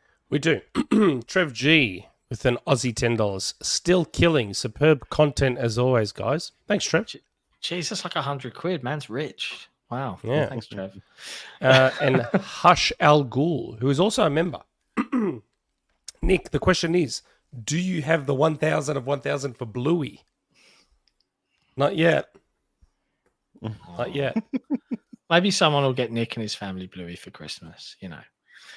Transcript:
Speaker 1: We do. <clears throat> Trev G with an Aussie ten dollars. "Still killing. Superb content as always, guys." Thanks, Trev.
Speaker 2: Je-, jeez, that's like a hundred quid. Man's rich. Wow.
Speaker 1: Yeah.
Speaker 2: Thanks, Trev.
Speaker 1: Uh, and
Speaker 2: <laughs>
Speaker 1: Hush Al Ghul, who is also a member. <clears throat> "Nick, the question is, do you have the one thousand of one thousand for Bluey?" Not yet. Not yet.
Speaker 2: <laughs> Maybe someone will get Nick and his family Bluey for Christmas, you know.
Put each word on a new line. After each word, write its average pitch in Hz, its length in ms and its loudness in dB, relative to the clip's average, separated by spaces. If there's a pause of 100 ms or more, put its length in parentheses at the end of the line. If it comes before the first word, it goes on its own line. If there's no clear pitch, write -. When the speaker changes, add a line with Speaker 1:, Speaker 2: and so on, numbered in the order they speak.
(300)
Speaker 1:
We 147 100 0
do. 156 220 2 (300)
<clears throat> 180 360 4
Trev 160 260 0
G 120 540 2 (220)
with - 160 -6
an 120 120 4 (100)
Aussie 127 260 2
ten 117 220 2
dollars. 101 460 -2
"Still 175 440 2
killing. 147 480 2
Superb 147 560 0
content 139 480 2
as 117 200 -2
always, 123 340 2
guys." 127 400 -4 (160)
Thanks, - 180 0
Trev. - 220 0
Speaker 2:
Je-, - 140 -16 (420)
jeez, 170 260 -6
that's 196 140 -8
like 170 140 -8
a 151 40 0
hundred 131 320 -8
quid. 165 300 -6
Man's 139 260 -6
rich. - 600 -10 (200)
Wow. 120 340 -8
Speaker 1:
Yeah. 131 240 0
Speaker 2:
Thanks, - 200 -10
Trev. 98 340 -12 (600)
Speaker 1:
Uh, 131 300 6 (100)
and 131 200 4
Speaker 2:
<laughs> - 120 -4 (100)
Speaker 1:
Hush - 560 4
Al 151 240 6
Ghul, 127 560 -2
who 131 100 2
is 139 120 2
also 208 240 2
a 156 40 2
member. 156 300 0 (380)
<clears throat> 202 440 -2 (800)
"Nick, - 300 2
the - 80 -2
question 170 360 2
is, 151 260 0 (420)
do 143 140 -2
you 180 240 -2
have 147 240 0
the 139 100 0
one 151 220 2
thousand 151 400 0
of 123 80 -4
one 139 160 -2
thousand 139 360 -4
for 123 80 -8
Bluey?" 123 580 -2 (1500)
Not 143 180 2
yet. 156 300 4 (1700)
Not - 160 -6
yet. 139 220 -4 (480)
Speaker 2:
<laughs> - 460 -14
Maybe 180 220 2
someone 151 320 2
will 131 100 0
get 123 180 -4
Nick 117 240 -4
and 117 60 -6
his 104 140 -8
family 92 320 -10
Bluey 87 280 -14
for - 160 -18
Christmas, - 680 -18
you 92 100 -12
know. 76 100 -14 (580)